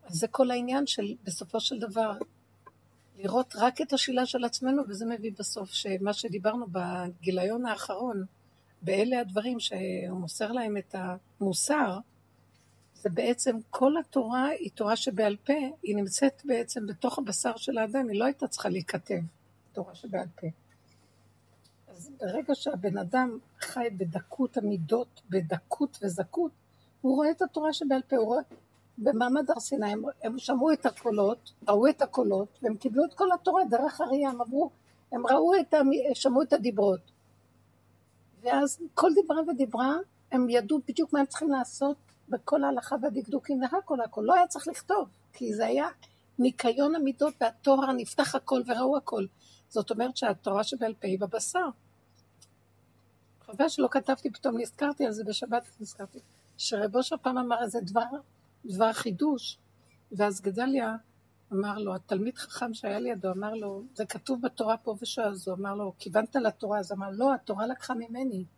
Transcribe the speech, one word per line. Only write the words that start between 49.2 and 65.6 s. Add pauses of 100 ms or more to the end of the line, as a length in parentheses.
זאת
אומרת
שהתורה
שבעל
פה
היא
בבשר. (1800)
חבל
שלא
כתבתי,
פתאום
נזכרתי
על
זה
בשבת, (180)
נזכרתי, (380)
שרב
אושר
פעם
אמר
איזה
דבר, (600)
דבר
חידוש, (540)
ואז
גדליה (560)
אמר
לו,
התלמיד
חכם
שהיה
לידו,
אמר
לו, (120)
"זה
כתוב
בתורה
פה
ושם",
אז
הוא
אמר